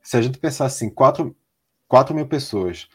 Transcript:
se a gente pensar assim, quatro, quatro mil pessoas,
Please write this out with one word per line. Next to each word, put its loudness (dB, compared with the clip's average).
se -4
a 4
gente -4
pensar -4
assim, -6
quatro, 0
quatro 4
mil -2
pessoas, -4